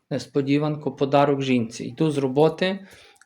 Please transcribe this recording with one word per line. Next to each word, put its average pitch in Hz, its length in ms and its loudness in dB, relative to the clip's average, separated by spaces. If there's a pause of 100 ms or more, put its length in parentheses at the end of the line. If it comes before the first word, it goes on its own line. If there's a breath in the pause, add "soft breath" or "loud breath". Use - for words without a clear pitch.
несподіванку, 143 880 -2
подарок 139 460 2
жінці. 123 440 -2
Йду 156 260 -2
з 139 60 -2
роботи", 160 680 0 (380 loud breath)